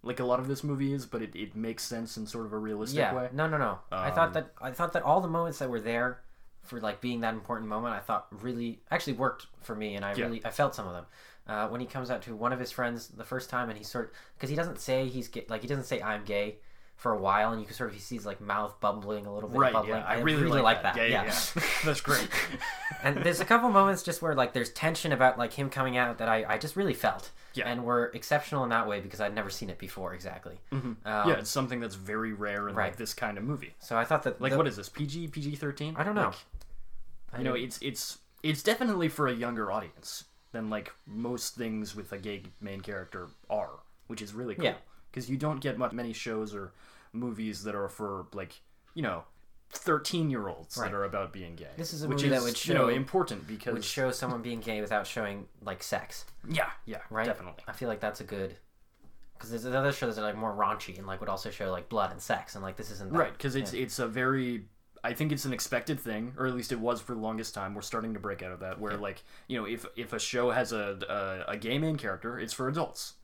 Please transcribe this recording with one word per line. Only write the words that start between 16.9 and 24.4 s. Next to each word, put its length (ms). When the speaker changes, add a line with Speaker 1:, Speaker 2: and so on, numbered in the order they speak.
Speaker 2:
for 160
a 60
while, 340
and 80
you 60
can 100
sort 140
of, 60
he 40
sees, 260
like, 140
mouth 400
bubbling 460
a 80
little 160
bit, 100
Speaker 1:
Right, 140
Speaker 2:
bubbling. 220
Speaker 1:
yeah, 100
I 120
Speaker 2:
I 40
Speaker 1:
really 220
Speaker 2:
really 180
Speaker 1:
like 140
Speaker 2:
like 80
Speaker 1:
that. 120
Speaker 2:
that. 140
Speaker 1:
Yeah, 140
Speaker 2:
Yeah. 100
Speaker 1:
yeah, 60
yeah. 60
<laughs> 120
That's 160
great. 320
Speaker 2:
<laughs> 720
And 140
there's 240
a 40
couple 240
moments 340
just 180
where, 120
like, 200